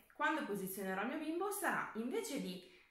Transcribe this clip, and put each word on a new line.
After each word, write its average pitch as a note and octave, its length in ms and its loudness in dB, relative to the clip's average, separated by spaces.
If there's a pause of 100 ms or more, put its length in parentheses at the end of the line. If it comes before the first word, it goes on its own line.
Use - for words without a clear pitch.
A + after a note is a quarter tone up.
(160)
quando D4+ 300 4
posizionerò F#3+ 560 -2
il G#3+ 60 2
mio D4+ 100 -2
bimbo E4 320 0
sarà, C#4+ 460 0
invece C4+ 460 0
di F3+ 280 -6 (220)